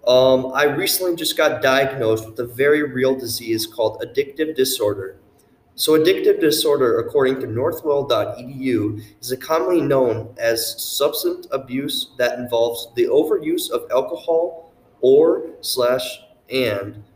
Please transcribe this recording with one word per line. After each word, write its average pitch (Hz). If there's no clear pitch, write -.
Um, 127
I 143
recently 175
just 160
got 156
diagnosed 131
with -
a 120
very 143
real 131
disease 113
called 110
addictive 143
disorder. 104
So 156
addictive 185
disorder, 143
according 131
to -
northwell 143
dot 107
E 127
D 135
U, 107
is -
a 127
commonly 170
known 131
as 117
substance 170
abuse 135
that 120
involves 117
the 120
overuse 156
of -
alcohol 165
or 143
slash 127
and 107